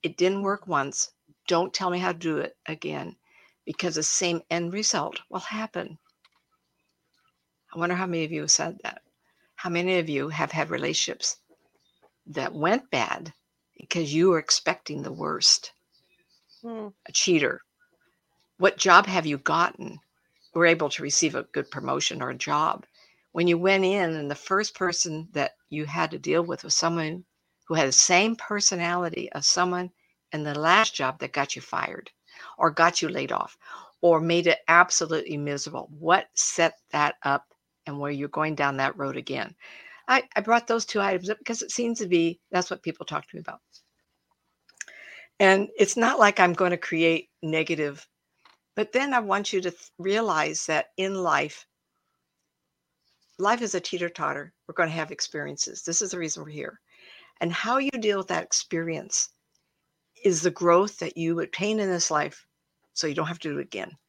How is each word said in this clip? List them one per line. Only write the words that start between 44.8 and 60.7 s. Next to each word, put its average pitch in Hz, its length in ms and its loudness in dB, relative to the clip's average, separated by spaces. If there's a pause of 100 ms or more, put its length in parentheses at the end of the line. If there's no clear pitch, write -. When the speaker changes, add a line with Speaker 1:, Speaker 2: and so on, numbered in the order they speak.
Speaker 1:
And 196 380 6
it's 196 200 4
not 233 220 2
like 202 200 6
I'm 180 140 6
gonna 175 240 2
create 165 520 2 (120)
negative, 156 640 -2 (680)
but 214 180 -4
then 269 200 0
I 247 60 4
want 202 340 0
you 190 80 0
to 180 100 -4
th-, - 260 -20
realize 175 720 0
that 156 200 0 (100)
in 190 180 -2
life, 151 500 0 (1700)
life 226 220 4
is 214 140 -4
a 208 60 0
teeter-totter. 165 720 -6 (140)
We're 165 60 -18
gonna 160 180 0
have 156 200 -6
experiences. - 720 -8
This 170 180 -2
is 190 100 -6
the 180 80 -8
reason 156 240 -6
we're 151 60 -16
here. 151 300 -12 (640)
And 170 120 0
how 233 240 0
you 269 140 0
deal 214 280 0
with 185 80 -6
that 170 160 -2
experience - 840 -4 (960)
is 170 180 4
the 170 100 0
growth 180 480 2